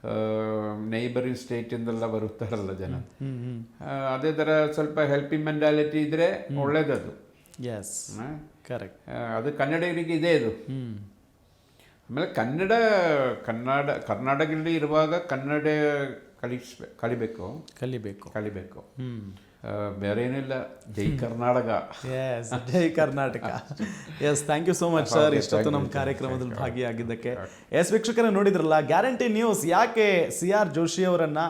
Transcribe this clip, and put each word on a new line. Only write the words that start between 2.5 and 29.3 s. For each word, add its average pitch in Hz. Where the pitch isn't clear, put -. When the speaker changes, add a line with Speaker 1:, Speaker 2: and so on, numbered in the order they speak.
Speaker 1:
ಜನ, 95
Speaker 2:
ಹ್ಮ್, 131
ಹ್ಮ್, 131
ಹ್ಮ್. 120
Speaker 1:
ಆ, 135
ಅದೇ 151
ಥರ 151
ಸ್ವಲ್ಪ 151
ಹೆಲ್ಪಿಂಗ್ 143
ಮೆಂಟಾಲಿಟಿ 151
ಇದ್ರೆ 156
Speaker 2:
ಹ್ಮ್. 160
Speaker 1:
ಒಳ್ಳೇದದು. 139
Speaker 2:
ಎಸ್. 104
Speaker 1:
ಹಾ? 151
Speaker 2:
ಕರೆಕ್ಟ್. 104
Speaker 1:
ಆ, 117
ಅದು 143
ಕನ್ನಡಿಗರಿಗೆ 165
ಇದೆ 165
ಇದು. 120
Speaker 2:
ಹ್ಮ್. 123
Speaker 1:
ಆಮೇಲೆ 151
ಕನ್ನಡ, 156
ಕನ್ನಡ, 131
ಕರ್ನಾಟಕದಲ್ಲಿ 151
ಇರುವಾಗ 156
ಕನ್ನಡ 147
ಕಲಿಸ್ಬೆ-, -
ಕಲಿಬೇಕು. 117
Speaker 2:
ಕಲಿಬೇಕು. 107
Speaker 1:
ಕಲಿಬೇಕು. 101
Speaker 2:
ಹ್ಮ್. 113
Speaker 1:
ಆ, 104
ಬೇರೆ 104
ಏನಿಲ್ಲ. 131
ಜೈ 104
Speaker 2:
ಹ್ಮ್. 139
Speaker 1:
ಕರ್ನಾಟಕ. 117
Speaker 2:
ಎಸ್, 123
ಜೈ 165
ಕರ್ನಾಟಕ. 139
ಎಸ್, 147
thank 156
you 175
so -
much, 170
Speaker 1:
ಓಕೆ, 165
Speaker 2:
sir, -
ಇಷ್ಟೊತ್ತು 151
Speaker 1:
thank -
you, 156
Speaker 2:
ನಮ್ಮ 147
Speaker 1:
thank 135
you, -
Speaker 2:
ಕಾರ್ಯಕ್ರಮದಲ್ಲಿ 131
Speaker 1:
thank 123
you. 135
Speaker 2:
ಭಾಗಿಯಾಗಿದ್ದಕ್ಕೆ. 120
Speaker 1:
ಓಕೆ. -
Speaker 2:
ಎಸ್, 170
ವೀಕ್ಷಕರೇ 226
ನೋಡಿದ್ರಲ್ಲ, 180
ಗ್ಯಾರಂಟಿ 220
ನ್ಯೂಸ್ 214